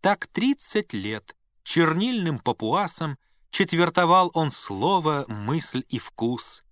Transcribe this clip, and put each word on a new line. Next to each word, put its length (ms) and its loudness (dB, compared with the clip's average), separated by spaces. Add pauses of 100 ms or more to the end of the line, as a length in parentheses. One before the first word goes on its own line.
Так 260 0
тридцать 640 -2
лет 420 -8 (280)
чернильным 760 0
папуасом 760 -2 (320)
четвертовал 840 4
он 180 2
слово, 760 0
мысль 640 -4
и 80 -4
вкус. 760 -6